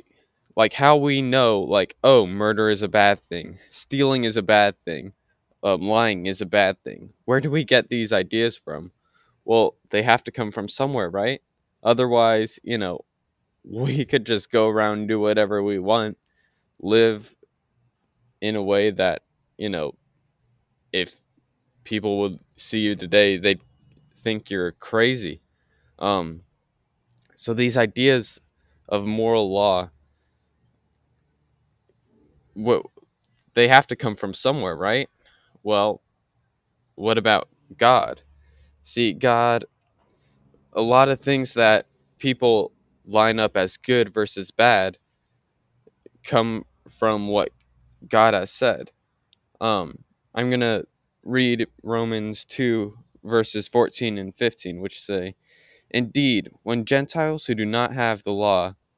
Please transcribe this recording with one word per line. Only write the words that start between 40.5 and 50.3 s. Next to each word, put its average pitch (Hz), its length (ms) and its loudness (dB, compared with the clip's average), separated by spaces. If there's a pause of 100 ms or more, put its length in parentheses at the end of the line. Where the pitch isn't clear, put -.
a - 80 -2
lot 127 280 4
of 135 100 -2
things 135 340 -2
that 107 320 4 (320)
people 123 540 0 (340)
line 110 340 2
up 104 180 0
as 95 200 -2
good 120 360 0
versus 104 380 -4
bad 101 460 2 (1300)
come 113 420 -2 (220)
from 107 400 -2
what 101 220 0 (580)
God 110 260 4
has 98 180 -2
said. 104 400 -2 (680)
Um, 101 440 -4 (300)